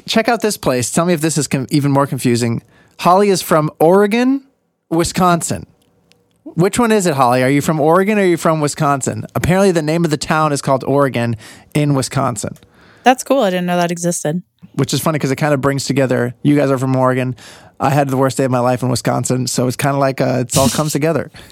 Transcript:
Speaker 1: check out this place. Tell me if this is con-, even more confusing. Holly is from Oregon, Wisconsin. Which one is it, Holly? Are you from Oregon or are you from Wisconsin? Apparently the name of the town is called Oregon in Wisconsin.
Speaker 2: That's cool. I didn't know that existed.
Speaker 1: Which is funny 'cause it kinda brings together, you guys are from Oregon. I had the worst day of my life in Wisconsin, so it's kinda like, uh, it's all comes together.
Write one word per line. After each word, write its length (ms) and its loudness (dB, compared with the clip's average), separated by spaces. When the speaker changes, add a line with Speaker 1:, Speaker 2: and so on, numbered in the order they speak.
Speaker 1:
check 220 0
out 140 0
this 140 -2
place. 340 -2
Tell 160 0
me 60 2
if 80 0
this 180 -2
is 80 -2
con-, 240 -2
even 220 0
more 140 2
confusing. 560 -2
Holly 320 4
is 100 0
from 380 0
Oregon, 680 2
Wisconsin. 760 0
Which 340 -2
one 120 2
is 160 2
it, 80 0
Holly? 280 2
Are 80 2
you 100 2
from 180 -2
Oregon 400 2
or 40 2
are 40 2
you 100 2
from 240 0
Wisconsin? 760 -2
Apparently 360 2
the 120 0
name 220 0
of 60 0
the 60 -2
town 360 0
is 80 -2
called 240 0
Oregon 520 0
in 200 2
Wisconsin. 600 -4
Speaker 2:
That's 180 2
cool. 200 0
I 80 2
didn't 160 -2
know 100 -2
that 160 0
existed. 500 -4
Speaker 1:
Which 200 -2
is 80 0
funny 180 0
'cause 120 -2
it 60 -2
kinda 200 0
brings 280 0
together, 580 0
you 140 2
guys 140 2
are 80 0
from 180 0
Oregon. 400 0
I 120 0
had 180 2
the 80 -4
worst 220 0
day 60 2
of 60 0
my 80 0
life 240 0
in 60 -2
Wisconsin, 580 -2
so 220 -2
it's 80 -4
kinda 220 -2
like, 220 0
uh, 200 0
it's 160 -4
all 120 4
comes 240 -2
together. 380 -2